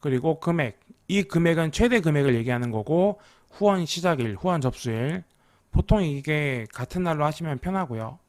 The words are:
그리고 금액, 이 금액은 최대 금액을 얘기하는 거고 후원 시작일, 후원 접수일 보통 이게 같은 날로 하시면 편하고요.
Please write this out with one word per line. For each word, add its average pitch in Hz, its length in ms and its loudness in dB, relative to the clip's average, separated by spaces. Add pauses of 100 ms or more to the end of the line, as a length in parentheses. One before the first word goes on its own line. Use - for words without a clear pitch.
그리고 147 400 0
금액, 160 400 -2 (280)
이 196 140 2
금액은 165 500 2
최대 240 280 4
금액을 143 340 2
얘기하는 120 360 -2
거고 165 500 0 (300)
후원 196 360 2
시작일, 147 480 -2
후원 175 260 -2
접수일 127 640 -4 (460)
보통 - 320 2
이게 143 720 -2
같은 156 300 -6
날로 156 220 0
하시면 156 340 -2
편하고요. 139 600 -6 (100)